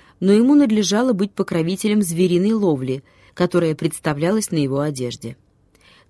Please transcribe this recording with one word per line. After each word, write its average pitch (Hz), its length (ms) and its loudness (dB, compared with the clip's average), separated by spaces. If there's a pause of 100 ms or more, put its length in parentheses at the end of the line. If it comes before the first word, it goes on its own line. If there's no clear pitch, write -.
(200)
но 190 120 4
ему 240 220 6
надлежало 220 600 2
быть 202 180 -2
покровителем 190 720 -2
звериной 175 500 0
ловли, 139 500 -2 (300)
которая 170 420 0
представлялась 160 760 -2
на 170 60 -2
его 139 240 0
одежде. 127 560 -8 (720)